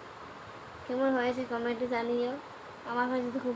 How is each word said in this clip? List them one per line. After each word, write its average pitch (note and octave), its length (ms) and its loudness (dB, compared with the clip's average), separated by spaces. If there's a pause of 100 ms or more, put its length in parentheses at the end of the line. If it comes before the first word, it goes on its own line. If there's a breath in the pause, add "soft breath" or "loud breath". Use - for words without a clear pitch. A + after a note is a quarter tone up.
(880)
কেমন C4 300 4
হয়েছে B3 260 2 (100)
কমেন্টে A#3+ 420 0
জানিও। A#3+ 380 2 (580)
আমার A#3+ 200 4
কাছে B3+ 240 2
তো C4+ 100 0
খুব B3 120 2